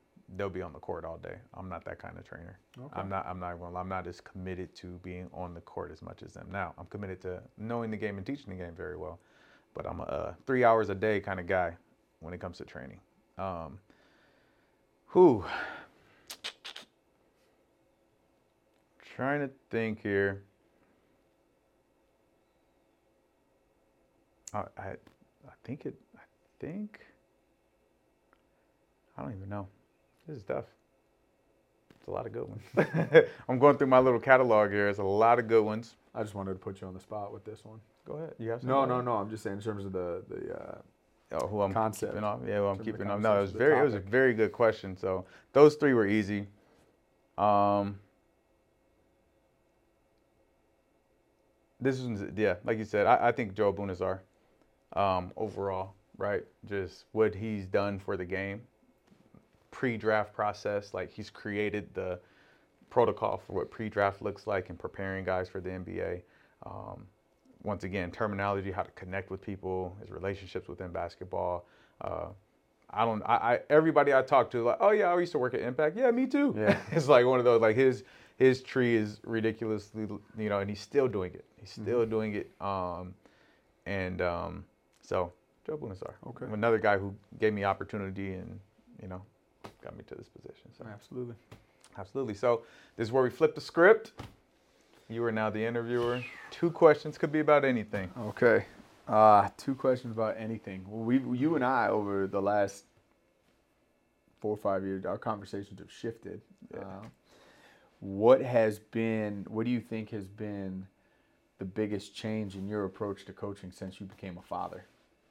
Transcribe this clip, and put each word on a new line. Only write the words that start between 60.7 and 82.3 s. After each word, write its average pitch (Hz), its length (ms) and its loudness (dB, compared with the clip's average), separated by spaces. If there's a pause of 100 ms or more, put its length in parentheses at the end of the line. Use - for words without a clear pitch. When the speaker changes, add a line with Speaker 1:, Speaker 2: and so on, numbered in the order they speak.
Speaker 1:
Like, 95 180 -6
he's 104 180 -14
created 104 640 -4
the 92 240 -6 (720)
protocol 107 560 0
for - 120 -12
what - 120 -4
pre-draft 101 520 0
looks 104 260 -6
like 98 220 -2
and 85 100 -14
preparing 95 460 -8
guys 92 240 -2
for 95 100 -10
the 90 120 -8
N 92 120 -10
B 92 160 -8
A. 90 240 -6 (420)
Um, 101 400 -14 (580)
once 101 200 -6
again, 92 260 -4
terminology, 101 640 -4
how 92 120 -6
to - 80 -12
connect 95 380 -10
with 95 120 -10
people, 92 580 -6
his 101 120 -16
relationships 95 580 -8
within 90 240 -12
basketball. 87 720 -6 (340)
Uh, 82 280 -8 (640)
I 107 140 -2
don't, 110 200 -2
I, 117 120 2
I, 120 240 2 (100)
everybody 147 440 6
I 131 80 6
talk 131 300 2
to, 120 120 -2
like, 117 160 2
"Oh 196 120 6
yeah, 202 220 2
I 180 60 2
used 170 140 -2
to 143 60 -2
work 123 140 0
at - 60 -2
Impact." 151 380 -2
Yeah, 254 140 4
me 254 160 0
too. 285 300 2
Speaker 2:
Yeah. 104 280 4
Speaker 1:
<laughs> - 80 -14
It's 127 160 2
like 123 160 10
one 127 140 6
of 120 60 0
those, 117 160 8
like, 110 140 6
his, 127 280 4 (340)
his 131 260 6
tree 120 320 2
is 107 300 0
ridiculously, 110 800 -4 (300)
you 107 120 -4
know, 101 100 0
and 98 100 -2
he's 101 100 -6
still 135 300 2
doing 92 240 -4
it. - 100 -16 (140)
He's 98 140 -20
still 113 300 -2
Speaker 2:
Mm-hmm. 113 80 0
Speaker 1:
doing 110 260 -2